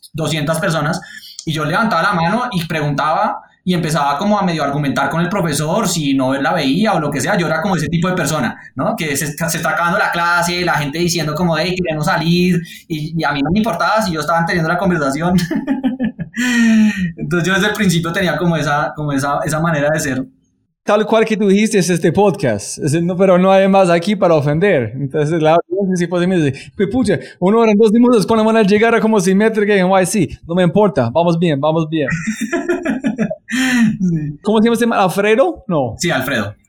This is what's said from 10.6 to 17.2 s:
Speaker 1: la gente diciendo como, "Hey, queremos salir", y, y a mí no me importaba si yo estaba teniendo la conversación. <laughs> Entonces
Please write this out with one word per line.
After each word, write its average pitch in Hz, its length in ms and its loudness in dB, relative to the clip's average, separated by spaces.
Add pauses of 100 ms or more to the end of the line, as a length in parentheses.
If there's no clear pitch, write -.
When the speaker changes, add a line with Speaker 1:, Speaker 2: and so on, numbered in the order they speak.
Speaker 1:
la 160 100 0
gente 143 220 -4
diciendo 160 380 -2
como, 170 220 0
"Hey, 180 180 -2
queremos 156 300 -4
salir", 175 540 2 (280)
y, 156 320 -6
y 156 40 -2
a 143 100 0
mí 139 100 -4
no 156 80 -2
me 208 80 0
importaba 214 420 0
si 185 120 -2
yo 156 80 -4
estaba 165 240 0
teniendo 170 240 -2
la 175 80 0
conversación. 170 580 0
<laughs> 226 1800 -2
Entonces 165 300 -2